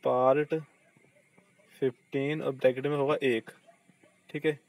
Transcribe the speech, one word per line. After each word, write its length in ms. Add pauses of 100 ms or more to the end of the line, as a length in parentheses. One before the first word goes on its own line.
Part 500 (1300)
fifteen 600
और 120
bracket 320
में 100
होगा 280
एक, 280 (800)
ठीक 160
है? 240